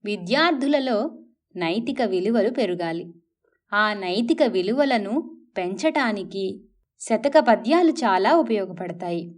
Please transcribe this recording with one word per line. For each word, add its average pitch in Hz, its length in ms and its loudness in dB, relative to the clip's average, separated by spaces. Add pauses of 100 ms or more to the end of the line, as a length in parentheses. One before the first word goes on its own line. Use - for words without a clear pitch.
విద్యార్థులలో 262 1040 0 (460)
నైతిక 226 460 -2
విలువలు 202 480 0
పెరగాలి. 175 640 -4 (580)
ఆ 208 220 2
నైతిక 202 480 0
విలువలను 233 920 0 (200)
పెంచటానికి 196 1120 -4 (320)
శతక 240 380 2
పద్యాలు 247 520 4
చాలా 220 440 2
ఉపయోగపడతాయి. 180 1040 -2